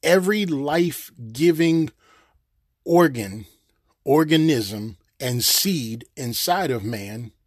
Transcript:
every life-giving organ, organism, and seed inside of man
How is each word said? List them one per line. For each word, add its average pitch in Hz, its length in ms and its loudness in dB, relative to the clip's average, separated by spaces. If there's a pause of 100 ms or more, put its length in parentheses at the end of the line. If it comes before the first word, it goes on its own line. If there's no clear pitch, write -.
every 190 420 2
life-giving 160 1500 0 (920)
organ, 120 640 0 (600)
organism, 135 920 2 (220)
and 123 240 -2
seed 120 600 -2 (120)
inside 156 560 -2
of 113 120 -4
man 107 480 -8 (160)